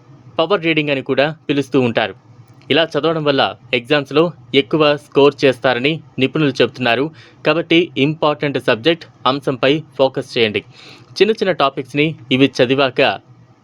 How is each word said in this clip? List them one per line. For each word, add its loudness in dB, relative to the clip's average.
పవర్ 0
రీడింగ్ 0
అని -4
కూడా 2
పిలుస్తూ -2
ఉంటారు. -2
ఇలా 2
చదవడం -2
వల్ల 0
ఎగ్జామ్స్లో 0
ఎక్కువ 2
స్కోర్ 4
చేస్తారని 0
నిపుణులు 0
చెబుతున్నారు. 0
కాబట్టి 2
ఇంపార్టెంట్ -2
సబ్జెక్ట్ -2
అంశంపై -2
ఫోకస్ -2
చేయండి. 0
చిన్న 2
చిన్న -2
టాపిక్స్ని -2
ఇవి 4
చదివాక 0